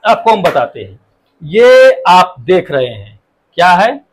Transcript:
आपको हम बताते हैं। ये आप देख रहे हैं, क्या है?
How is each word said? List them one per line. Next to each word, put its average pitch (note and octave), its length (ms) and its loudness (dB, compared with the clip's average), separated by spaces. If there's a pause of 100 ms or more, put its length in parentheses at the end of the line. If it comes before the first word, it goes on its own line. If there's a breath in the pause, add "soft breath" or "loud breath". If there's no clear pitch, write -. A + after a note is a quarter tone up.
आपको A3 240 0
हम G#3+ 100 -2
बताते D3 380 -4
हैं। G2 200 -20 (440)
ये B3 480 4 (160)
आप F3+ 320 2
देख E3 320 -4
रहे C3 160 -4
हैं, G#2 320 -18 (340)
क्या F3 160 0
है? G#3+ 440 -2